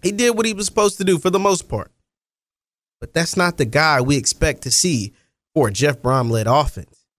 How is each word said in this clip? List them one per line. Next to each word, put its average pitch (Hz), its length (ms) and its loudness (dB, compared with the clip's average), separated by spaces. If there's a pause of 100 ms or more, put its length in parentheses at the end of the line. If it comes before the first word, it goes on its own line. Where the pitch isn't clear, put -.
He 226 100 -2
did 233 240 2
what 226 100 0
he 220 80 -2
was 196 120 -6
supposed 208 320 0
to 202 60 -4
do 185 140 2
for 180 120 0
the 190 100 0
most 196 280 0
part. 104 220 -8 (1080)
But - 120 -16
that's 165 240 -2
not 175 200 0
the 143 80 0
guy 143 360 2
we 139 160 2
expect 139 460 -2
to 127 80 -8
see 120 420 0 (420)
for 131 140 2
a 101 40 -4
Jeff 123 280 0
Brohm-led 117 460 0
offense. 127 580 -2 (140)